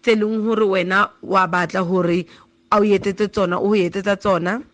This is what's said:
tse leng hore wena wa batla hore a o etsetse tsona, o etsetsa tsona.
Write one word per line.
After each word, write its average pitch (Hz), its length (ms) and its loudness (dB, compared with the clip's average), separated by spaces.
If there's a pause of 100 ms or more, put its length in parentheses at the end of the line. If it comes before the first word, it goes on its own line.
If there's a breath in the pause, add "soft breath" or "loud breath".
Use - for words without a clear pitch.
tse 226 120 2
leng 214 300 -2
hore 220 200 2
wena 190 440 0 (120)
wa 185 260 0
batla 180 380 -2
hore 175 400 0 (460 loud breath)
a 214 60 4
o 208 40 4
etsetse 202 520 0
tsona, 180 240 0
o 202 160 0
etsetsa 190 440 0
tsona. 190 440 -2 (120)